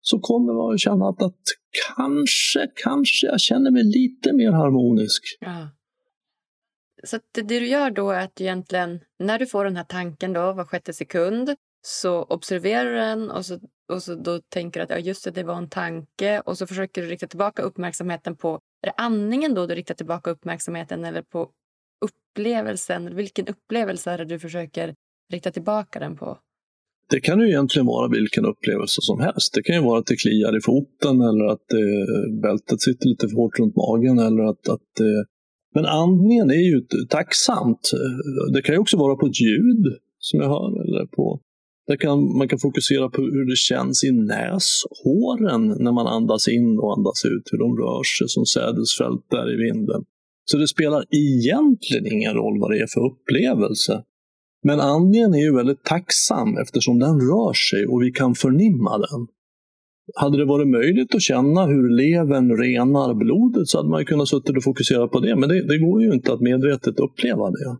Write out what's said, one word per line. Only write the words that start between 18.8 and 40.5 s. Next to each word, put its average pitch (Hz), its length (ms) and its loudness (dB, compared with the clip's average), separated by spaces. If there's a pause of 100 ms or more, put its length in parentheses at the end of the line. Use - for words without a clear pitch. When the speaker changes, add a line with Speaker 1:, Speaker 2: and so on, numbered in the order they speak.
Speaker 2:
är - 40 -8
det 196 100 -6
andningen 233 580 -4
då 180 120 -4
du 170 80 -6
riktar 175 200 -12
tillbaka 170 360 -8
uppmärksamheten 170 720 -10
eller 165 180 -10
på 170 280 -10 (540)
upplevelsen? 208 1120 -8
Vilken 196 300 -6
upplevelse 196 640 -6
är 175 80 -6
det 165 60 -8
du 165 140 -10
försöker 165 560 -10 (380)
rikta 175 180 -6
tillbaka 202 480 -6
den 151 180 -10
på? - 220 -14 (720)
Speaker 1:
Det 135 100 0
kan 185 200 2
ju 233 80 6
egentligen 139 380 2
vara 120 220 0
vilken 110 380 0
upplevelse - 540 -2
som - 200 -2
helst. - 340 -2
Det 107 80 0
kan 170 140 2
ju 165 60 2
vara 117 160 2
att 113 80 -4
det 123 100 0
kliar 107 400 2
i 107 40 0
foten 135 600 2
eller 107 240 2
att 107 240 -2
det 104 380 0 (360)
bältet 107 380 -2
sitter 127 280 0
lite 113 200 0
för 107 80 -4
hårt 117 220 0
runt 110 180 2
magen 120 420 2
eller 110 240 2
att, - 260 -2
att - 200 -4 (100)
det, 107 260 2 (500)
men 156 120 2
andningen 185 640 4
är 165 140 4 (100)
ju 127 60 2
t-, - 160 -6 (120)
tacksamt. - 840 -2 (640)
Det 135 80 0
kan 147 120 0
ju 170 40 2
också 208 180 0
vara 139 200 2
på 151 100 0
ett 120 140 -2
ljud 190 440 2 (340)
som - 220 -2
jag 143 80 0
hör - 340 -4